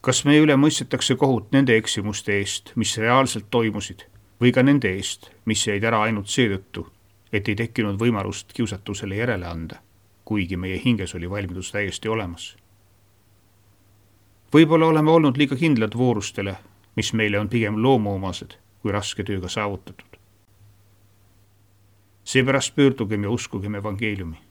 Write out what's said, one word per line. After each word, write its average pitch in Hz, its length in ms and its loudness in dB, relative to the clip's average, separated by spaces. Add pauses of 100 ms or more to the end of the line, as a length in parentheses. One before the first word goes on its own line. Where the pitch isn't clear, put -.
Kas - 240 0
meie 147 180 8
üle 147 120 6
mõistetakse 135 640 2
kohut 131 320 0
nende 135 240 4
eksimuste 104 640 -2
eest, - 360 -8
mis 110 220 -2
reaalselt 120 540 2
toimusid, 107 520 -2 (360)
või 123 160 6
ka 127 80 4
nende 135 320 4
eest, - 340 -10 (160)
mis 107 220 0
jäid 101 160 0
ära 113 240 2
ainult 104 240 -4
seetõttu, 101 540 -2 (480)
et 104 160 -2
ei 101 60 -2
tekkinud 107 440 -4
võimalust 101 540 -4
kiusatusele 101 600 -8
järele 107 320 -4
anda, 82 320 -10 (460)
kuigi 95 320 -4
meie 92 260 -8
hinges 98 320 -2
oli 87 140 -10
valmidus 92 420 -8
täiesti 104 400 -6
olemas? 95 440 -8 (2000)
Võib-olla 160 360 6
oleme 156 220 4
olnud 147 260 4
liiga 143 180 0
kindlad 120 420 0
voorustele, 104 600 -2 (380)
mis - 180 -4
meile 104 260 0
on 104 100 -4
pigem 107 320 0
loomuomased 101 760 0 (240)
kui 107 100 -2
raske 101 320 -4
tööga 95 260 -6
saavutatud. - 680 -8 (2000)
Seepärast 135 520 0
pöördugem 113 480 2
ja 98 60 -4
uskugem 104 460 -6
evangeeliumi. 101 600 -6 (140)